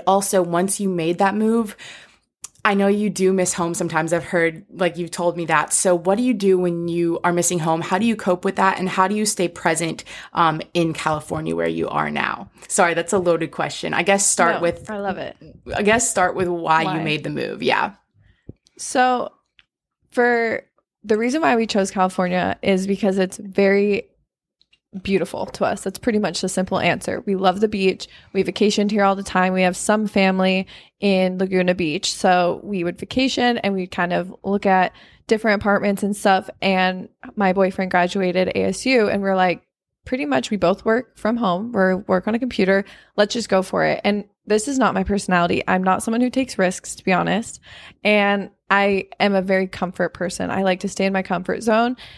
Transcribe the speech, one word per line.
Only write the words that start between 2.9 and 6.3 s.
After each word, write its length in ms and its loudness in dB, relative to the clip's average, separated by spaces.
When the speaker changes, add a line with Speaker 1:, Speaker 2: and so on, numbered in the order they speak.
Speaker 1:
do 220 2
miss 220 0
home 200 -2
sometimes. 380 -2
I've 100 0
heard, 500 -2
like, 240 -2
you've 140 -6
told 260 -2
me 100 -6
that. 260 0
So 240 2
what 200 0
do 60 0
you 100 2